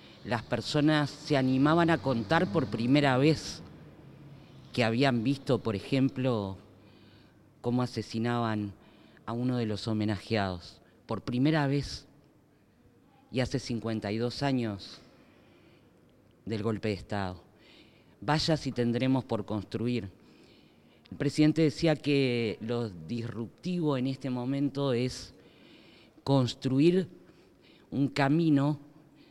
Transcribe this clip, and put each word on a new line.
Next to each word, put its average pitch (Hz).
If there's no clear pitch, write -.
las 113
personas 147
se -
animaban 143
a 165
contar 135
por 139
primera 127
vez 147
que 120
habían 120
visto, 135
por 110
ejemplo, 123
cómo 123
asesinaban 113
a 113
uno 123
de 120
los 107
homenajeados. 104
Por -
primera 143
vez, 139
y 117
hace 127
cincuenta 110
y 107
dos 120
años 117
del 104
golpe 110
de 107
Estado. 92
Vaya 156
si 139
tendremos 123
por 107
construir. 110
El -
presidente 151
decía 156
que 127
lo 120
disruptivo 117
en 127
este 135
momento 135
es 127
construir 139
un 135
camino 147